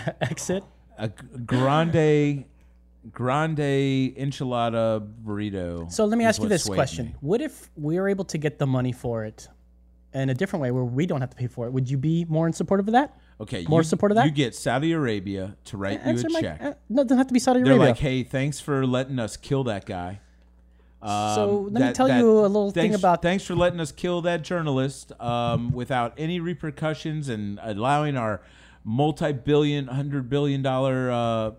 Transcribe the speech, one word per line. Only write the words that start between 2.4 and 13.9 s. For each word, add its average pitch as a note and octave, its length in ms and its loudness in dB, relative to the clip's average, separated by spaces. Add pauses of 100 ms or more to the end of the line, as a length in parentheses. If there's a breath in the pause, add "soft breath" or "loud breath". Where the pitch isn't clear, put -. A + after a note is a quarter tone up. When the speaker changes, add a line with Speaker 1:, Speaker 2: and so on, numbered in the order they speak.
Speaker 2:
grande D3 460 -2 (580)
enchilada A#2 920 -2 (200)
burrito F#2 640 -4
Speaker 1:
So G#3+ 140 0
let A3 120 2
me A#3 60 2
Speaker 2:
is A3+ 60 4
Speaker 1:
ask G#3+ 100 0
you A3 40 -2
Speaker 2:
what G#3+ 60 0
Speaker 1:
this F#3 140 2
Speaker 2:
swayed G3 140 -4
Speaker 1:
question. C3+ 300 0
Speaker 2:
me. - 120 -14
Speaker 1:
What G3 220 -2
if - 340 -10
we D#3 240 -2
were G3 80 0
able G3 180 -2
to - 120 -6
get D3+ 220 -4
the C#3+ 80 2
money B2+ 260 0
for A2+ 320 -6
it - 220 -14 (640)
in C3+ 160 0
a C3 40 2
different F3 280 -2
way B2 100 0
where B2+ 140 0
we B2+ 200 0
don't D3 140 -2
have C3 120 -6
to - 40 -20
pay B2 120 -4
for A#2+ 180 -8
it? B2+ 80 -6
Would C3 160 0
you C#3 80 0
be D#3+ 280 0
more D#3+ 220 0
in D#3+ 60 0
support G3 260 0
of G3 80 0
that? B3 300 2 (240 soft breath)
Speaker 2:
Okay, - 260 -8
Speaker 1:
More D#3+ 140 6
Speaker 2:
you, - 20 4
Speaker 1:
support G3+ 300 2